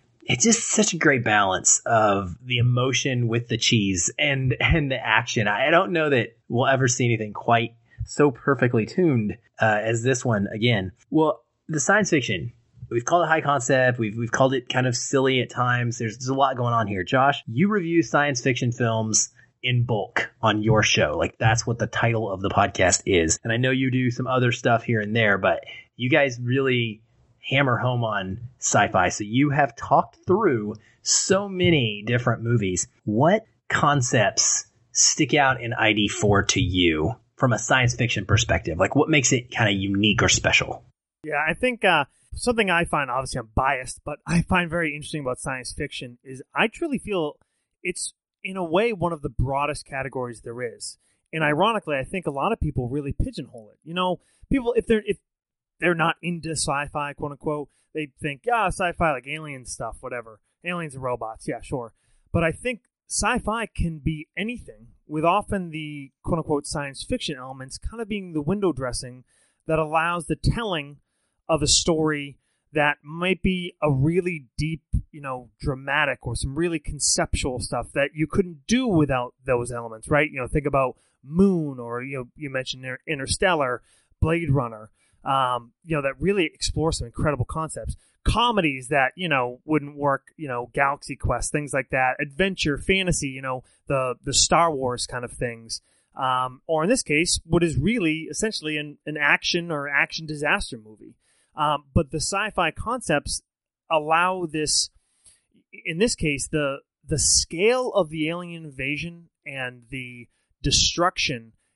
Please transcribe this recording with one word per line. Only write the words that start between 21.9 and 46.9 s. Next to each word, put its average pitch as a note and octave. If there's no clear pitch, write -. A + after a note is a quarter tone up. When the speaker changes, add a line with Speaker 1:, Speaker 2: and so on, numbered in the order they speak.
Speaker 1:
of F#2+
the G2
podcast F#2+
is. E2
And A2+
I A2+
know C3
you C3
do B2+
some B2+
other B2+
stuff -
here A2+
and G#2
there, G#2
but F#2
you B2+
guys C#3
really B2
hammer C3+
home A#2+
on G2
sci-fi. F#2+
So -
you B2+
have C#3
talked -
through C#3+
so G3+
many D#3
different A#2+
movies. G2+
What D3
concepts -
stick -
out C3+
in A#2
I A2
D G#2
four G2+
to -
you F2
from B2+
a A2
science B2+
fiction A2+
perspective? G2
Like, -
what C#3+
makes D3+
it B2
kinda G#2+
unique G2
or F#2
special? -
Speaker 2:
Yeah, D3
I E3
think, B3
uh, D#3+
something A3+
I E3+
find, C#3+
obviously C3
I'm A2+
biased, C3
but D3
I E3
find F3
very D#3+
interesting D3+
about B2+
science B2+
fiction C3+
is C3
I A3
truly D4